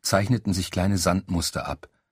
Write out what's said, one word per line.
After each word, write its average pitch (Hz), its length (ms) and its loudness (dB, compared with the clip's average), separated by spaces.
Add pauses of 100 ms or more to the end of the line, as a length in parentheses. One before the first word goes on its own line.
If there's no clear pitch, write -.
zeichneten 104 520 2
sich 90 180 -2
kleine 98 260 2
Sandmuster 87 720 -2
ab, - 220 -10 (220)